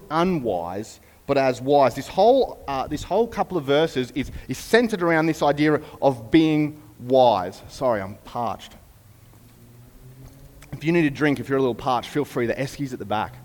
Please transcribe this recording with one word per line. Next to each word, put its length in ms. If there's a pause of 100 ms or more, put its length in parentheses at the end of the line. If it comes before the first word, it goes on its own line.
unwise, 920 (260)
but 100
as 240
wise." 340
This 120
whole, 600
uh, 200
this 160
whole 240
couple 300
of 80
verses 460
is, 200 (160)
is 100
centered 460
around 220
this 180
idea 380 (200)
of 300
being 500 (200)
wise. 640
Sorry, 320
I'm 240
parched. 480 (2000)
If 120
you 80
need 140
a 40
drink, 300
if 80
you're 100
a 40
little 140
parched, 340
feel 160
free. 220
The 80
Eskies 380
at 60
the 60
back. 400